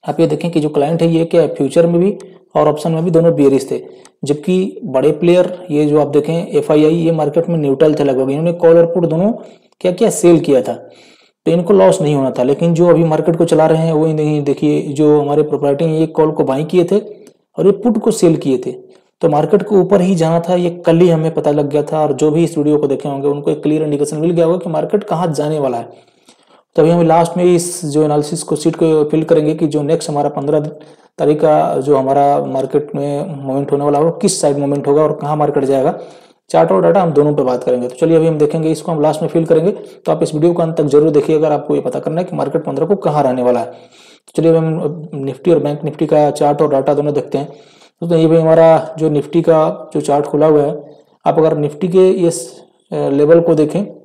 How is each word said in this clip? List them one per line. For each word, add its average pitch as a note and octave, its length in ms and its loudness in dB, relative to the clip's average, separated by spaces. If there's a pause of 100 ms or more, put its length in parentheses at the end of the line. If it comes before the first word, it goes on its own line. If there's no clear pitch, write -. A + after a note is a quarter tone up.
आप D3 120 -6
ये E3 80 4
देखें D3+ 240 -4
कि E3 80 0
जो D3 100 -2
client D3+ 320 -2
है, E3+ 60 2
ये E3 180 2
क्या E3+ 160 2
है, D3 140 -2
future E3+ 320 0
में E3+ 120 2
भी G3 180 0 (380)
और D3+ 120 2
option D3+ 240 -2
में D#3+ 140 -2
भी F3+ 60 -2
दोनों E3 240 4
bearish C3+ 360 2
थे, A2+ 100 -6 (420)
जबकि F3+ 600 -2
बड़े C3+ 280 0
player, F3 600 0
ये D3 140 0
जो D3 160 2
आप C#3+ 60 0
देखें, D3+ 400 -2
एफ़आईआई, D#3 480 2
ये D#3+ 160 0
market D#3+ 380 -2
में E3+ 80 0
neutral D3 380 2
थे C#3+ 80 -2
लगभग, C3+ 260 0
इन्होंने D#3+ 240 -2
call E3+ 240 4
और E3+ 80 6
पुट E3+ 200 -2
दोनों E3+ 260 0 (500)
क्या F3+ 100 0
किया, G3+ 180 0
sale E3+ 300 4
किया C3+ 220 2
था, B2 120 -6 (720)
तो D#3+ 60 2
इनको F3 220 0
loss F#3+ 280 4
नहीं D3+ 140 0
होना C3+ 160 -2
था। B2+ 120 -4
लेकिन E3 300 0
जो F3 140 4
अभी E3 160 4
market D#3+ 320 0
को E3 100 2
चला D#3+ 200 2
रहे D#3+ 160 2
हैं, E3 120 0
वो D#3 140 0
नहीं, D3+ 360 -2
देखिए, D3 380 0
जो D3+ 400 2
हमारे D3 220 0
प्रोप्राइटर C#3+ 420 -2
हैं, D#3 140 0
ये D#3+ 80 2
call D#3 240 0
को D#3 120 -2
बाय D#3+ 200 -2
किए F3 200 0
थे G3 160 0 (580)
और E3 80 -2
ये G3 60 6
पुट A3 260 0
को A3 140 0
sale E3 260 2
किए C3 200 -2
थे, - 140 -6 (500)
तो E3 80 0
market D#3 340 2
को G3+ 180 2
ऊपर F#3 200 2
ही F#3 140 2
जाना E3 240 0
था, F3+ 160 -2
ये F3 140 0
कल E3+ 280 0
ही F3 120 6
हमें D#3+ 240 0
पता D3 180 -2
लग D3 180 0
गया D3 140 0
था। D#3 180 -4
और C#3+ 120 0
जो D3+ 180 0
भी E3 120 2
इस E3 140 -2
video D3 200 2
को D3 100 0
देखे C3+ 220 -4
होंगे, C#3 180 -4
उनको D3 240 -2
एक D3+ 120 -6
clear D#3 200 0
indication D3 340 -4
मिल E3 140 0
गया E3 140 2
होगा F3 120 0
कि F#3 120 -8
मार्केट E3 340 -2
कहाँ E3 300 -4
जाने D3+ 260 -4
वाला B2 180 -2
है। A#2 120 -10 (880)
तो - 60 2
अभी D#3+ 100 4
हम E3+ 160 2
last E3+ 300 2
में F3+ 60 -2
इस F3 420 0
जो D3+ 180 0
analysis D3 400 -2
को, D#3 120 -4
sheet E3 200 -2
को D#3 280 2
fill D#3+ 200 0
करेंगे D#3 320 2
कि D#3+ 120 -2
जो D3 160 -2
next E3 260 -2
हमारा C#3+ 200 -2
पन्द्रह D3 300 -2 (580)
तारीख D3+ 240 0
का D#3 360 2
जो C3+ 200 2
हमारा C#3+ 480 2
market C3+ 500 -4
में C#3+ 480 -6
moment C#3 280 -4
होने C#3+ 120 -2
वाला C#3+ 160 0
होगा, E3 120 2 (100)
किस - 200 -2
side C#3+ 160 0
moment C#3+ 300 -4
होगा D3+ 160 2
और D3 180 -2
कहाँ D3 160 -4
market C#3+ 280 0
जाएगा, C#3 340 0 (500)
चार्ट E3 220 2
और F#3+ 100 2
डेटा E3+ 200 2
हम E3+ 100 0
दोनों D3 240 2
पे C#3+ 80 0
बात B2 200 -2
करेंगे। B2 240 -2
तो - 80 -10
चलिए E3 220 2
अभी D#3+ 100 2
हम D#3+ 100 -2
देखेंगे, D#3 340 0
इसको D#3 200 -6
हम D3+ 100 -2
last D3+ 200 0
में E3 80 -4
fill E3 160 0
करेंगे, E3 260 2
तो - 400 -10
आप D#3+ 120 -2
इस D3+ 100 -4
video E3 200 0
को E3+ 80 -2
अंत D#3+ 160 -4
तक D#3+ 60 -2
जरूर D3 260 2
देखिए D3+ 260 0
अगर D3+ 160 0
आपको C#3+ 240 -2
ये C#3 60 -2
पता B2+ 180 -6
करना D#3 220 -6
है F3+ 60 -6
कि E3 80 -10
market C#3 280 -4
पन्द्रह C#3 220 -4
को G3 100 0
कहाँ D3+ 280 -2
रहने B2+ 200 -2
वाला B2 160 2
है। A2+ 60 -4
तो - 680 -20
चलिए D#3+ 140 2
अभी E3 80 4
हम D#3+ 580 -4
निफ्टी C#3 360 -4
और D3+ 80 4
bank D3 240 -4
निफ्टी D3+ 220 -4
का D3 260 2
chart D3 300 0
और C#3+ 140 0
डेटा C3+ 180 0
दोनों D3 200 -2
देखते C3+ 240 -4
हैं। C#3 100 -6 (540)
तो E3+ 140 -2
ये D#3+ 120 4
भी D#3+ 100 4
हमारा D#3+ 600 4
जो D#3 120 -2
निफ्टी D3+ 320 -2
का E3 520 0
जो D3+ 80 -4
chart C#3+ 240 -2
खुला D3+ 220 0
हुआ D3 160 4
है, C#3+ 100 -2 (520)
आप D#3+ 140 0
अगर D#3 180 2
निफ्टी D3 300 -4
के F#3 220 4
इस, E3+ 300 0 (520)
अ, D#3+ 40 -8
level D3 440 4
को E3 160 2
देखें D#3 280 -2 (220)